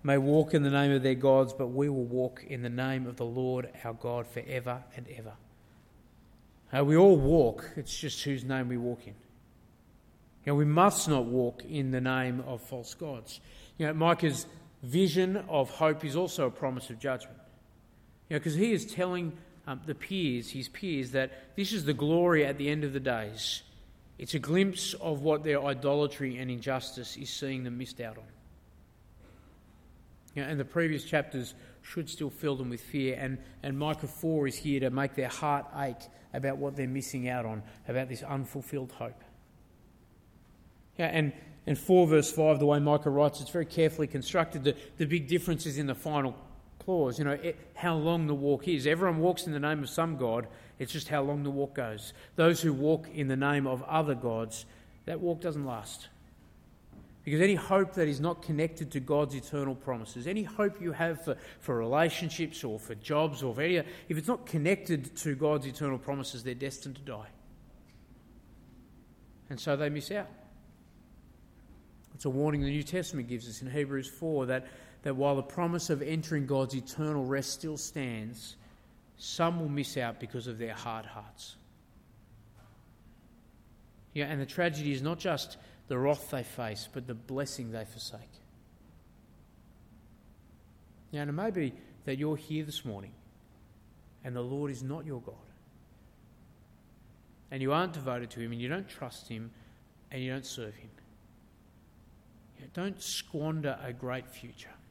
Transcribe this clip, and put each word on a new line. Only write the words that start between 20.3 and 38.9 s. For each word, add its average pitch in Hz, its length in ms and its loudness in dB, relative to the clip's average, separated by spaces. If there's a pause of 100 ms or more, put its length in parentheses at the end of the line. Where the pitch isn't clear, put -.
his 117 180 -6
peers, 139 440 -4
that 131 440 -2
this 196 160 0
is 180 140 -2
the 147 80 2
glory 160 500 6
at 139 140 2
the 139 100 0
end 151 160 0
of 139 100 -2
the 139 60 0
days. 110 600 -2 (560)
It's - 160 -8
a 151 60 0
glimpse 180 560 2
of 151 260 -2
what 151 220 4
their 143 200 2
idolatry 139 720 2
and 127 120 -4
injustice 127 680 -4
is 131 140 -10
seeing 135 340 -4
them 120 140 -6
missed 123 240 -10
out 113 160 -8
on. 110 80 -16 (2000)
You 139 100 -4
know, 135 60 -4
and 151 100 -2
the 135 60 -2
previous 160 400 0
chapters 139 480 -2 (280)
should - 280 -8
still 143 220 -4
fill 143 240 0
them 127 140 -4
with 120 120 -6
fear, 131 360 0
and, 131 200 -4 (260)
and 139 140 -2
Micah 151 300 -2
four 156 400 0
is 131 100 -4
here 139 240 0
to 127 80 2
make 135 260 0
their 127 140 0
heart 143 380 0 (100)
ache 135 320 -6 (240)
about 135 240 -2
what 139 180 -4
they're 139 100 -2
missing 127 440 -4
out 123 160 -2
on, 107 180 -6 (240)
about 127 220 -2
this 127 120 -8
unfulfilled 135 680 -6